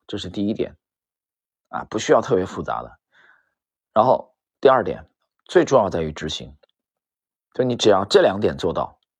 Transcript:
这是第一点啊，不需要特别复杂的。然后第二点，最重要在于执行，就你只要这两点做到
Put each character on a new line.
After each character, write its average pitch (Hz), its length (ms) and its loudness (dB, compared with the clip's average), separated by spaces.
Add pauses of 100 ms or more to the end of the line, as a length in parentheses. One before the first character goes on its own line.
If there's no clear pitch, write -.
这 107 100 -10
是 98 120 -12
第 101 180 -4
一 107 60 -2
点 - 240 -8 (920)
啊， - 220 -10
不 107 100 -6
需 151 140 2
要 117 80 6
特 113 140 -2
别 92 100 0
复 92 180 -10
杂 58 180 -8
的。 60 160 -18 (960)
然 110 120 4
后 - 300 0 (260)
第 135 80 6
二 127 140 4
点， 76 260 -10 (360)
最 165 200 2
重 127 180 4
要 95 60 -2
在 85 120 -4
于 78 100 -6
执 78 180 -10
行， 73 260 -12 (1000)
就 131 100 -2
你 123 120 -2
只 - 140 2
要 98 160 4
这 196 160 4
两 101 180 2
点 90 180 -2
做 85 160 -2
到 - 260 -8 (200)